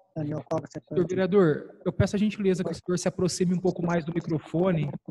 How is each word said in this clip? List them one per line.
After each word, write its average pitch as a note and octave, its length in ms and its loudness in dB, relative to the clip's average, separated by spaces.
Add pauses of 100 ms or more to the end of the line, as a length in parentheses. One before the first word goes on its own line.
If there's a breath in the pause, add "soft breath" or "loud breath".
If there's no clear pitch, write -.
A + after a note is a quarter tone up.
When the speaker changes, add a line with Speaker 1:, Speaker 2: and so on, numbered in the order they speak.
(160)
Speaker 1:
Daniel D3+ 340 -4
Cobra, D#3+ 180 -2
setor - 280 -12
Speaker 2:
Senhor E3+ 120 2
Speaker 1:
de F3+ 80 -4
Speaker 2:
vereador, F#3 680 2
eu E3+ 80 0
peço G3+ 220 0
a G3+ 40 0
gentileza F#3+ 440 2
que E3 80 -4
o - 20 -6
senhor F3 240 -2
se F3+ 100 -4
aproxime F3+ 460 0
um F3 80 0
pouco F3+ 240 0
mais E3+ 180 0
do E3 80 -6
microfone, E3 800 0 (200)